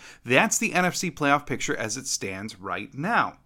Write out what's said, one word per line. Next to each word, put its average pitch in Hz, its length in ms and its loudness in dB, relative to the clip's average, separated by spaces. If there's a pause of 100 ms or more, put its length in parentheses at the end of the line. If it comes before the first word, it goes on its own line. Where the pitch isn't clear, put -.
(240)
that's 139 320 4
the 214 160 0
N 180 140 4
F 170 100 0
C 180 140 -2
playoff 143 340 2
picture 135 320 -2
as 113 220 -4
it 127 80 -10
stands 95 520 -6
right 95 360 -8
now. 143 520 0